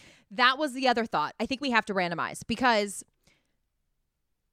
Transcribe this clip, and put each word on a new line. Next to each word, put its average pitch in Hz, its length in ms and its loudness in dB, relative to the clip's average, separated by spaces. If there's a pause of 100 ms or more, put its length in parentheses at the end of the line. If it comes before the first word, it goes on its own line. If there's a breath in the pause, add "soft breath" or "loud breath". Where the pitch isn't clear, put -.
(300 loud breath)
That 254 280 4
was 302 160 -2
the 262 120 -2
other 233 200 2
thought. - 340 -2
I 226 60 -4
think 262 140 -4
we 285 120 -4
have 220 140 4
to 202 80 -6
randomize 165 520 -4
because 220 580 0 (1500)